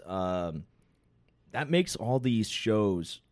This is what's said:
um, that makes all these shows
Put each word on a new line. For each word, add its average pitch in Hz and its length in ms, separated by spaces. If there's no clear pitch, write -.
um, 90 600
that 139 180
makes 175 240
all 127 240
these 117 280
shows 101 760